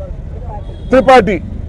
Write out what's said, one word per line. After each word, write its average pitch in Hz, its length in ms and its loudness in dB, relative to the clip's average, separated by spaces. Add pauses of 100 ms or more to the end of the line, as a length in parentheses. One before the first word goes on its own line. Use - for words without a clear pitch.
(920)
త్రిపాఠి, 247 480 6 (300)